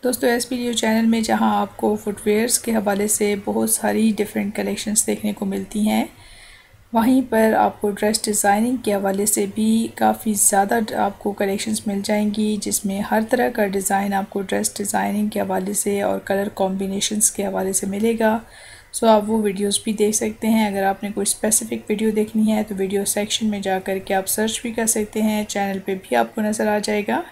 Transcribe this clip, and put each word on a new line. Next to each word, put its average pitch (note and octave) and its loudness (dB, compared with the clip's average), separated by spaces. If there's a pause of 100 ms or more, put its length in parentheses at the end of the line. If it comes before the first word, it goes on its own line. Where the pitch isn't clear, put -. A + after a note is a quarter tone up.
दोस्तों, B3+ 2
इस A#3+ 0
वीडियो A#3+ -2
channel A3+ 2
में A3+ 4
जहां A3 2
आपको G#3 0
footwears G#3+ 0
के A#3 -2
हवाले G3+ 0
से G#3 0
बहुत G#3 -2
सारी G#3+ 2
different G#3 -2
collections G3+ -2
देखने G#3 -2
को G3+ -6
मिलती G3 -4
हैं, A3 0 (880)
वहीं B3+ 4
पर A3 4
आपको G#3 2
dress G#3 0
designing G#3+ 2
के G#3+ -2
हवाले G3 0
से G#3 0
भी A3 0
काफ़ी A3 2
ज़्यादा G3+ 2
ड-, G#3+ -4
आपको G3+ -2
collections G#3 -2
मिल G3+ -2
जाएंगी, G#3+ 0
जिसमें G3+ -4
हर G#3+ 0
तरह B3 0
का G#3+ 0
design G3 0
आपको G3 -2
dress G3+ -2
designing G3+ 0
के G3+ -2
हवाले F#3+ -2
से G3+ 0
और G3 0
color G3 -2
combinations G3 -2
के - -6
हवाले F#3+ -2
से G3 -2
मिलेगा। A3 0 (500)
सो - 0
आप G#3+ 6
वो A3 0
videos G3+ 0
भी A3 -2
देख G#3+ 2
सकते A3 -2
हैं। A3 4
अगर G3 0
आपने G3 -2
कोई G3+ -2
specific A3 -2
video A3 0
देखनी G#3+ 2
है G#3+ 2
तो G#3+ -4
video G3 -2
section G#3 -2
में G3+ -2
जा F#3+ 0
कर F#3+ -4
के F#3+ -2
आप F#3+ 2
सर्च A3 -2
भी A#3 -6
कर A3+ -2
सकते G#3+ -2
हैं, G#3+ 0
Channel G3 -4
पे F#3+ -4
भी F#3+ -4
आपको A#3 0
नज़र G#3+ 0
आ G#3 0
जाएगा। G#3+ -2